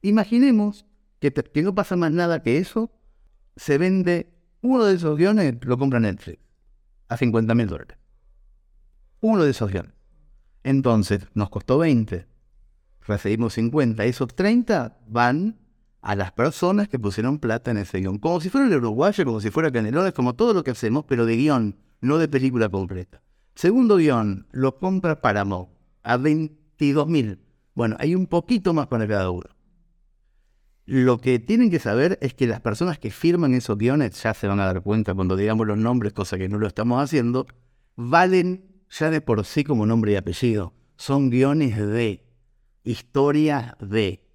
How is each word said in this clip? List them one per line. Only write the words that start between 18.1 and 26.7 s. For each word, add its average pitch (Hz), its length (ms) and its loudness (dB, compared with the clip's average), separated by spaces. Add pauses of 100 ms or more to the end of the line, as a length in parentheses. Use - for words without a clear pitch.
Como 170 220 -2
si 175 80 -6
fuera 277 180 0
el 208 80 4
uruguayo, 135 500 0
como 113 160 -2
si 104 100 -2
fuera 160 200 0
Canelones, 127 420 0
como 123 220 -2
todo 226 180 2
lo 180 120 0
que 127 80 -4
hacemos, 120 340 -2
pero 120 180 0
de 113 120 2
guión, 123 400 0 (240)
no 139 180 0
de 160 80 2
película 127 420 0
concreta. 92 540 -8 (320)
Segundo 214 440 4
guión, 113 520 2
lo 131 300 -2
compra 185 400 -2
Paramount 98 480 -2 (340)
a 117 140 0
veintidós 151 880 0